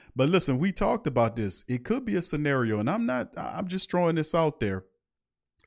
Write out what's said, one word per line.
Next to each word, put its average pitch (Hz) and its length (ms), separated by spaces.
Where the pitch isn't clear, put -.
But 135 140
listen, 151 280
we 185 140
talked 214 340
about 117 300
this. 104 320
It 123 160
could 254 200
be 208 120
a 175 60
scenario, 131 580
and 113 80
I'm 226 180
not, 127 300
I'm - 320
just 185 220
throwing 170 260
this 156 180
out 160 240
there, 95 280